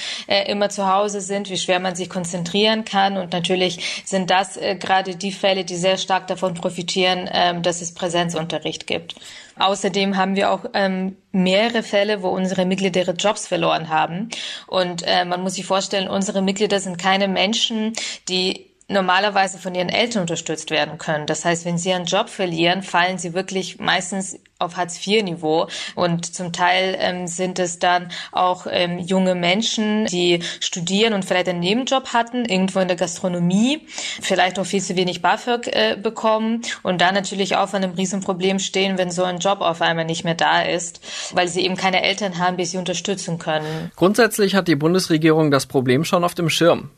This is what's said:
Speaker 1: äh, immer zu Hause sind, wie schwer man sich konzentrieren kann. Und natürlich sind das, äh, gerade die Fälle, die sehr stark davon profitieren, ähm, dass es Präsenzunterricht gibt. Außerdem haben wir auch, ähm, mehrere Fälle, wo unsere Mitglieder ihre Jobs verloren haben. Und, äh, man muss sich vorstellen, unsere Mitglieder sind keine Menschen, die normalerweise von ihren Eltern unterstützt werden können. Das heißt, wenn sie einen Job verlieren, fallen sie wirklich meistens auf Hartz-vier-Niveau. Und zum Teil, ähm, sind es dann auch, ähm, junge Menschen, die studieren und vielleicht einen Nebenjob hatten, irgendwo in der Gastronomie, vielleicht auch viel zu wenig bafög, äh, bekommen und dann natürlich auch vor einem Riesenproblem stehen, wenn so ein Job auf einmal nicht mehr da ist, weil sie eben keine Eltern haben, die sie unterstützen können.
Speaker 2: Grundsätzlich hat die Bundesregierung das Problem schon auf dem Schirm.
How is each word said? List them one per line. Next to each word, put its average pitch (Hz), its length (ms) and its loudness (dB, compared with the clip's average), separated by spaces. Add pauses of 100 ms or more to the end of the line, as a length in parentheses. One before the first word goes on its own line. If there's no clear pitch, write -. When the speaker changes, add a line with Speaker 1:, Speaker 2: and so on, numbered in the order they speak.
(280)
Speaker 1:
äh, 202 220 2
immer 202 200 0
zu 196 200 0
Hause 202 300 2
sind, 196 300 -4
wie 180 80 -4
schwer 180 220 0
man 185 140 -2
sich 175 140 -6
konzentrieren 196 800 0
kann. 196 320 2
Und 180 140 -6
natürlich 180 760 -2
sind 185 240 0
das, 190 260 2
äh, 202 200 -2
gerade 190 400 0
die 190 160 -4
Fälle, 190 320 0
die 180 120 -6
sehr 190 220 2
stark 185 280 -2
davon 185 280 -2
profitieren, 180 800 0
ähm, 175 300 2
dass 175 200 0
es 170 100 -10
Präsenzunterricht 165 920 -2
gibt. 170 280 -6 (440)
Außerdem 196 580 2
haben 190 180 2
wir 196 160 2
auch, 190 140 -2 (100)
ähm, 190 420 0 (140)
mehrere 202 520 2
Fälle, 208 400 0
wo 185 60 0
unsere 185 380 0
Mitglieder 185 340 0
ihre 180 120 0
Jobs 202 340 -2
verloren 160 420 0
haben. 160 400 0 (380)
Und, 180 400 -2
äh, 185 180 2
man 180 180 -2
muss 185 120 -2
sich 185 100 -8
vorstellen, 190 440 -2
unsere 196 340 0
Mitglieder 196 380 2
sind 185 180 -6
keine 190 300 2
Menschen, 214 640 0 (360)
die 185 380 -2 (220)
normalerweise 190 680 2
von 185 160 -8
ihren 180 140 -2
Eltern 220 340 0
unterstützt 165 480 -4
werden 156 280 0
können. 151 280 -2
Das 156 180 -2
heißt, 170 200 0
wenn 175 140 -2
sie 185 140 0
einen 180 140 -2
Job 190 220 0
verlieren, 175 540 0
fallen 185 360 0
sie 175 140 -6
wirklich 190 460 -4
meistens 185 600 -2 (240)
auf 170 140 -6
Hartz-vier-Niveau. 175 920 0 (260)
Und 170 400 -2
zum 175 180 -8
Teil, 185 460 2
ähm, 180 280 -2
sind 185 320 -4
es 175 200 -2
dann 180 300 2 (220)
auch, 180 400 0
ähm, 175 280 0
junge 185 360 2
Menschen, 214 720 0
die 175 340 2 (200)
studieren 196 520 0
und 196 120 0
vielleicht 180 240 0
einen 175 120 -2
Nebenjob 262 520 0
hatten, 240 320 0
irgendwo 190 360 2
in 180 80 2
der 180 80 0
Gastronomie, 180 920 0 (340)
vielleicht 185 380 2
auch 185 80 -2
viel 196 160 0
zu 185 140 -4
wenig 180 260 0
bafög, 240 440 0
äh, 220 340 0
bekommen 220 600 0 (200)
und 180 180 0
dann 180 140 4
natürlich 190 420 0
auch 190 120 2
vor 202 100 -2
einem 190 140 -2
Riesenproblem 190 680 0
stehen, 190 400 0
wenn 180 120 0
so 175 140 0
ein 180 140 -2
Job 196 220 0
auf 170 220 0
einmal 165 220 2
nicht 165 200 -4
mehr 170 100 0
da 165 280 4
ist, - 380 -4 (320)
weil 180 160 2
sie 175 160 -2
eben 180 120 0
keine 185 260 0
Eltern 190 360 0
haben, 180 180 0
die 180 80 0
sie 175 140 -6
unterstützen 175 600 -4
können. 160 580 -4
Speaker 2:
Grundsätzlich 202 580 4
hat 185 140 2
die 156 80 6
Bundesregierung 160 760 4
das 139 160 2
Problem 131 380 2
schon 175 200 2
auf 175 100 0
dem 170 140 0
Schirm. 160 500 4